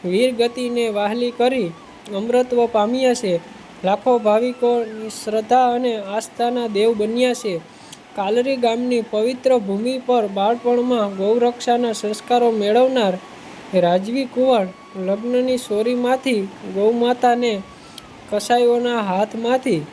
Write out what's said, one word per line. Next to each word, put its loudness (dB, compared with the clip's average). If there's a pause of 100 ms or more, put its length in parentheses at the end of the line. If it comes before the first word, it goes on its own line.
વીરગતિને 0
વહાલી -2
કરી 0 (440)
અમરત્વ 2
પામ્યા 2
છે. -2 (440)
લાખો 2
ભાવિકોની 0
શ્રદ્ધા 2
અને -2
આસ્થાના -4
દેવ 2
બન્યા 0
છે. -4 (580)
કાલરી 0
ગામની 0
પવિત્ર 0
ભૂમિ -2
પર 2
બાળપણમાં 0
ગૌરક્ષાના 0
સંસ્કારો 0
મેળવનાર 2 (600)
રાજવી 2
કુંવર 2 (320)
લગ્નની 0
સોરીમાંથી 0 (340)
ગૌમાતાને 2 (680)
કસાઈઓના 0
હાથમાંથી -2